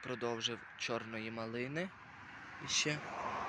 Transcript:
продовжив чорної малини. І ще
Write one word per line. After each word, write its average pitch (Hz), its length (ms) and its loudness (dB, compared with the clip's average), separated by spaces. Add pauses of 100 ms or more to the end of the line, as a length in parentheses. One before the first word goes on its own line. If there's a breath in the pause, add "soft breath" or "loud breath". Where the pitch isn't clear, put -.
продовжив 120 560 2 (200)
чорної 113 520 0
малини. 120 580 0 (760)
І 139 40 -4
ще 151 300 6 (500)